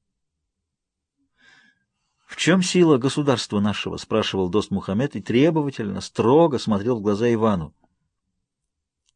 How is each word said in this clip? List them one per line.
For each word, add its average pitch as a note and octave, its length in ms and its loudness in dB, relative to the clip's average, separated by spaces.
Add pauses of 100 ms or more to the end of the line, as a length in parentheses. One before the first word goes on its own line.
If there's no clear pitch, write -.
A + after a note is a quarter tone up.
(2250)
«В - 100 -20
чем F#3 260 2
сила E3+ 360 4
государства B2+ 640 0
нашего?» — G2 360 -4
спрашивал G2 520 -2
Дост G2 220 -2
Мухаммед G2+ 440 -4
и G2+ 60 -8
требовательно, B2+ 800 -2
строго C3+ 580 2
смотрел A2 380 -2
в G#2 40 -8
глаза G#2+ 320 0
Ивану. G#2 400 0 (1400)